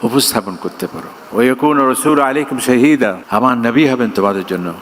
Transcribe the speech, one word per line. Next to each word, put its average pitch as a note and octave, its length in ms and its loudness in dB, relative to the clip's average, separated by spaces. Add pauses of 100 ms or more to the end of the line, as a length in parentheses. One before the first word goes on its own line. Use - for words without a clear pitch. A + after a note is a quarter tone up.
উপস্থাপন A2+ 520 -2
করতে - 320 -8
পারো। - 220 -12 (240)
"ওয়া A#2 100 2
ইয়াকুনা C3+ 460 2
রাসূলু C#3+ 320 0
আলাইকুম C#3 380 -2
শাহীদা", B2+ 580 2 (120)
আমার B2 280 2
নবী A#2 300 2
হবেন B2 240 0
তোমাদের G2 360 0
জন্য F2+ 340 -4